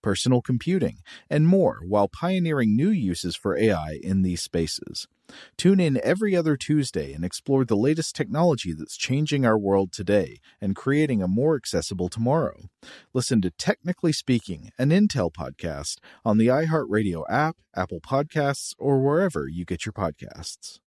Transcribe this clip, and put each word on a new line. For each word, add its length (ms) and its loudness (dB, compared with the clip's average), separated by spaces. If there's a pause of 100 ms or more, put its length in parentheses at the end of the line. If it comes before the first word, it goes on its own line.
personal 400 0
computing, 540 -2 (320)
and 180 2
more 400 4
while 220 2
pioneering 680 0
new 160 2
uses 460 -2
for 200 -2
A 140 4
I 320 -2
in 200 2
these 200 0
spaces. 640 -4 (500)
Tune 220 4
in 240 2
every 320 0
other 220 2
Tuesday 560 -2
and 120 -6
explore 400 0
the 120 2
latest 400 0
technology 600 0
that's 200 -14
changing 500 0
our 100 4
world 360 2
today 460 0 (220)
and 140 -2
creating 480 0
a 60 0
more 260 2
accessible 540 -4
tomorrow. 540 -2 (520)
Listen 280 0
to 100 -2
Technically 600 -2
Speaking, 640 -4
an 140 2
Intel 400 4
podcast 680 -8 (260)
on 120 4
the 120 6
iHeartRadio 800 0
app, 280 0 (180)
Apple 240 -4
Podcasts, 760 -2
or 240 2
wherever 460 0
you 180 -8
get 220 -6
your 60 -8
podcasts. 960 -8